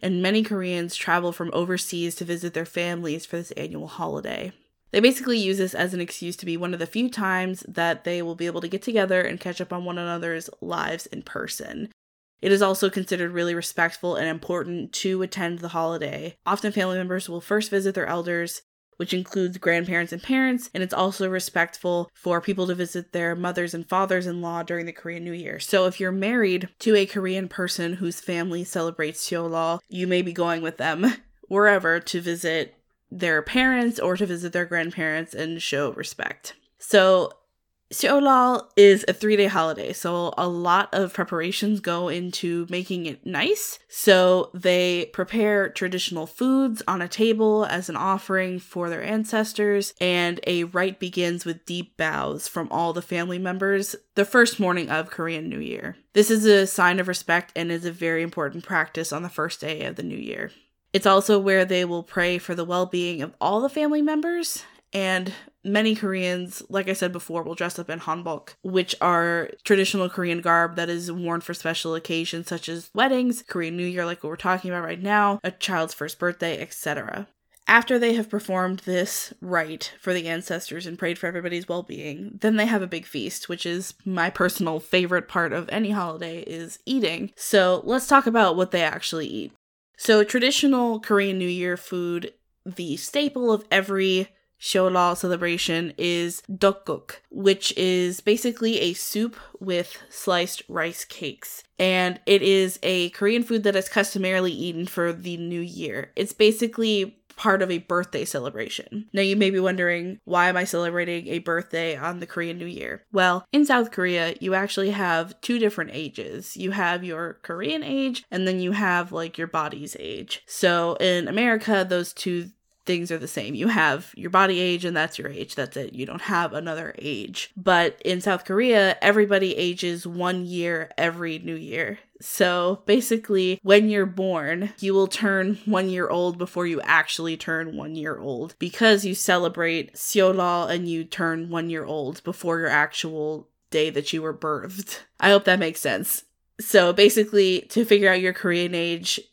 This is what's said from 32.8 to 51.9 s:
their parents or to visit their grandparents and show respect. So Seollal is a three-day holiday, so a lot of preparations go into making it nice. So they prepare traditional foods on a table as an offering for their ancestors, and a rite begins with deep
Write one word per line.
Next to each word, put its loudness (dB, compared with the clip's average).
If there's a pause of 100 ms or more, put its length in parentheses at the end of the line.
their 0
parents 2
or 2
to 0
visit -4
their 0
grandparents -4
and -6
show -2
respect. -8 (260)
So 6 (560)
Seollal 4
is 12
a 2
three-day 4
holiday, -2
so -2
a 2
lot 2
of 0
preparations -2
go -2
into -4
making -4
it -10
nice. -2 (100)
So 6
they 2
prepare 0
traditional -4
foods 0
on 0
a -4
table 4
as -2
an -6
offering -2
for -6
their -6
ancestors, 0
and 2
a 2
rite -2
begins -2
with -6
deep -8